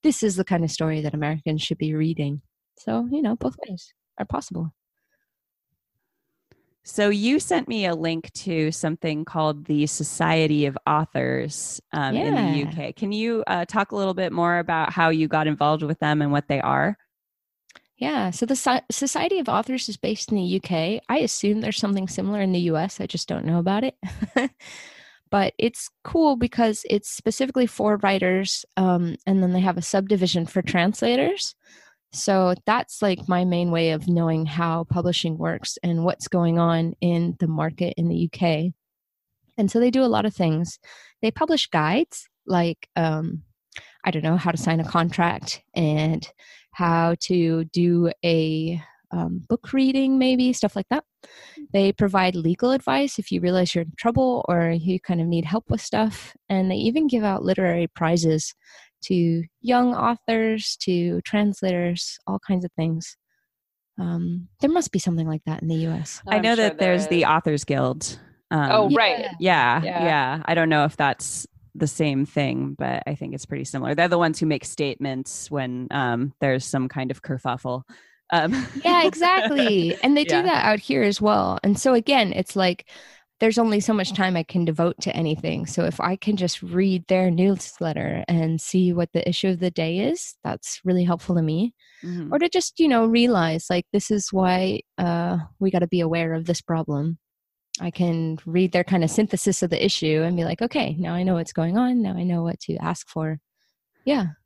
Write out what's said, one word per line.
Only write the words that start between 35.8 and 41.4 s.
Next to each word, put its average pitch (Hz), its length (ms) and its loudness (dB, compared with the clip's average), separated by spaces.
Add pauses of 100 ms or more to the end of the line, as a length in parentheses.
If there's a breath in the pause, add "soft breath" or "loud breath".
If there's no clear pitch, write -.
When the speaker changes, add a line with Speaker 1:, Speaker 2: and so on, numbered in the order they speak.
Speaker 1:
and 170 220 0
what's - 240 -2
going 170 300 2
on 165 420 2
in 170 400 0
the 170 80 0
market 160 480 -4
in 165 120 0
the 170 80 0
U 170 120 0
K. 165 460 0 (840)
And 202 140 2
so 233 100 2
they 247 100 6
do 262 140 2
a 233 100 2
lot 214 120 2
of 208 80 -2
things. 165 440 -2 (440 loud breath)
They 226 80 0
publish 311 360 0